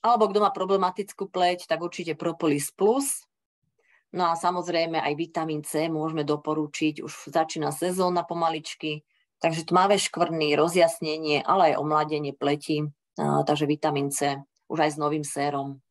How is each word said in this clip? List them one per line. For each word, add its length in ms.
alebo 320
kto 80
má 80
problematickú 800
pleť, 400
tak 160
určite 320
Propolis 560
Plus. 560
No 160
a 60
samozrejme 580
aj 160
vitamín 480
C 320
môžeme 320
doporučiť, 800
už 240
začína 400
sezóna 560
pomaličky, 800
takže 240
tmavé 320
škvrny, 560
rozjasnenie, 880
ale 300
aj 100
omladenie 480
pleti, 540
a, 240
takže 240
vitamín 400
C 320
už 60
aj 60
s 20
novým 300
sérom. 640